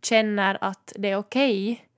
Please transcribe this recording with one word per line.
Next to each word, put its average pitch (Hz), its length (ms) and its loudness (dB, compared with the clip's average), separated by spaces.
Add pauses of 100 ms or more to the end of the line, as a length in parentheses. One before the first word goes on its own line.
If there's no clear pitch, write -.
känner 208 580 2
att - 340 -6
det 202 160 -2
är 196 40 0
okej 220 720 -2 (120)